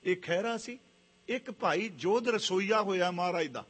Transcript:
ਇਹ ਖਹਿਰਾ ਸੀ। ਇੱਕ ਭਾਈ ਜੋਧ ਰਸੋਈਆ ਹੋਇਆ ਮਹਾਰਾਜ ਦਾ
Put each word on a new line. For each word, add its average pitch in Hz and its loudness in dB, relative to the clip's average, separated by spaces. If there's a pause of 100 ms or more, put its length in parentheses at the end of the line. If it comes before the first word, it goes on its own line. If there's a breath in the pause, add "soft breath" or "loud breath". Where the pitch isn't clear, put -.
ਇਹ 180 2
ਖਹਿਰਾ 196 -2
ਸੀ। 240 -10 (480)
ਇੱਕ 247 -4
ਭਾਈ 190 0
ਜੋਧ 196 0
ਰਸੋਈਆ 208 2
ਹੋਇਆ 185 2
ਮਹਾਰਾਜ 175 0
ਦਾ 120 -8